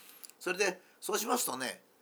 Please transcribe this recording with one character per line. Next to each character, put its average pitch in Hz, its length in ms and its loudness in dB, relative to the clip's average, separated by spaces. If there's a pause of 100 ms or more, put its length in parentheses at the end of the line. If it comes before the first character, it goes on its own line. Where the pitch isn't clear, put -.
(400)
そ 185 120 0
れ 180 60 -2
で、 190 220 2 (220)
そ 190 120 -2
う 208 40 4
し 220 80 0
ま 247 120 2
す - 80 2
と 127 120 0
ね、 120 240 -4 (200)